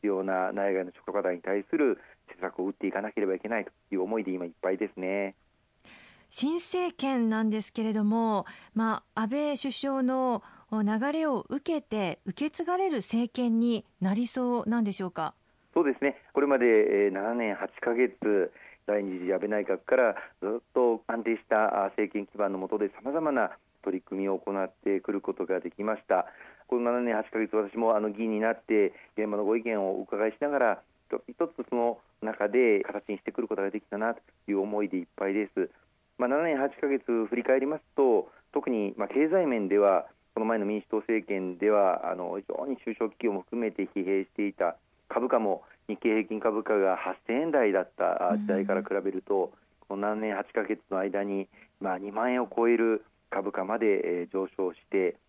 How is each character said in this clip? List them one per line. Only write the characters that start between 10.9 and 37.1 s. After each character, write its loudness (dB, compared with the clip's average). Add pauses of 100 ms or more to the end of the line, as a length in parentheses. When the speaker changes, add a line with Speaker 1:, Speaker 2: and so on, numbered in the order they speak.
Speaker 2:
れ 0
を 0
受 -2
け -18
て -4
受 -4
け -2
継 -6
が 0
れ 2
る 0
政 -2
権 2
に 2 (160)
な 2
り 0
そ -2
う -4
な 2
ん 2
で -2
し -6
ょ -4
う -6
か？ -6 (400)
Speaker 1:
そ 4
う 6
で 2
す -6
ね。 2 (160)
こ 2
れ 4
ま 6
で、 4 (400)
え 6
ー、 2
七 -2
年 -2
八 -6 (120)
ヶ 0
月、 2 (360)
第 0
二 -6
次 -2
安 2
倍 -2
内 0
閣 -2
か 2
ら 4 (240)
ず -4
っ -20 (100)
と 2
安 -4
定 0
し -10
た、 2
あ、 -
政 -2
権 -4
基 -20
盤 0
の -4
下 -4
で 0 (140)
様 -6
々 0
な 0 (320)
取 -4
り -10
組 -6
み -2
を -2
行 -6
っ -2
て -2
く -6
る -2
こ -6
と -4
が -2
で -8
き -8
ま -2
し -14
た。 2 (400)
こ -2
の 0
七 0
年 0
八 -4
ヶ -2
月、 0
私 0
も、 2
あ 2
の、 0
議 -6
員 -2
に 0
な 2
っ -6
て 2 (240)
現 0
場 -2
の -2
ご 2
意 -2
見 0
を -2
お -6
伺 -2
い -2
し -12
な -2
が 0
ら、 2 (260)
一 -4
つ -8
一 -2
つ -10
そ -6
の 0 (240)
中 -2
で 4
形 -10
に -4
し -12
て -6
く -6
る -4
こ -2
と -2
が -2
で -6
き -20
た -6
な -2
と -20 (260)
い -2
う 2
思 -2
い -4
で -4
い -2
っ -10 (100)
ぱ -2
い 0
で -2
す。 -2 (480)
ま 0
あ、 0
七 0
年 0
八 0 (100)
ヶ -2
月 0